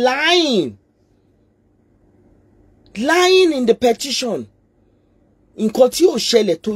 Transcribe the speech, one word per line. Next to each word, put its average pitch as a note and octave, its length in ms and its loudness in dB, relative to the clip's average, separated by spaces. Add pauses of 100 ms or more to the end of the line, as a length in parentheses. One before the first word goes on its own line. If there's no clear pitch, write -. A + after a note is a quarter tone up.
lying. C4 760 0 (2250)
Lying F4+ 580 2
in B3+ 120 -4
the A3+ 100 4
petition. A#3 720 -4 (1080)
Nǹkan A3 340 0
tí - 140 -2
ò E4 120 0
ṣẹlẹ̀ G3+ 440 0
tó G#3+ 140 -6